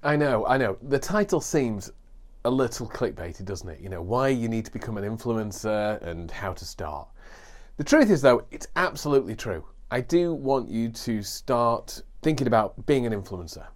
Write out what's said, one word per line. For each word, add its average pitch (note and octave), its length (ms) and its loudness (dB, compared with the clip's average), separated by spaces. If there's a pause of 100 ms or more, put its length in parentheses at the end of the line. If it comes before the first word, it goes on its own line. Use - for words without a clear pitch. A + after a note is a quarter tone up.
I D3 140 2
know, C3+ 300 4
I B2+ 100 4
know. G#2+ 260 2
The C3+ 160 2
title G3 420 2
seems A#2 500 0 (540)
a A#2+ 60 4
little B2 380 0
clickbaity, E2+ 560 -6
doesn't F#2 240 -8
it? D#2 120 -12
You F#2+ 80 -12
know, F2+ 140 -6
why B2 260 2
you A#2 200 2
need A2+ 160 -2
to - 80 -14
become A2 240 -6
an G2+ 80 -4
influencer G#2+ 960 -2
and E2+ 280 -8
how G2 220 -4
to E2 120 -10
start. D2+ 440 -10 (680)
The C#3+ 80 -4
truth C4+ 260 6
is, D#3+ 100 6
though, B2+ 300 8
it's - 240 -12
absolutely C#3+ 600 0
true. F2+ 280 -6 (280)
I B2 80 0
do E3+ 340 2
want C3+ 340 0
you A2+ 200 0
to A2 340 -4
start - 800 0 (200)
thinking D3 260 2
about G#2+ 380 2
being C3 200 4
an A2+ 60 0
influencer. F#2 640 -8